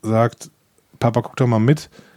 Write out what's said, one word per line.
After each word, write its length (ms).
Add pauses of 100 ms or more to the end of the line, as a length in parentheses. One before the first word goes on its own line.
sagt, 480 (480)
„Papa, 240
guck 140
doch 100
mal 140
mit“, 300 (260)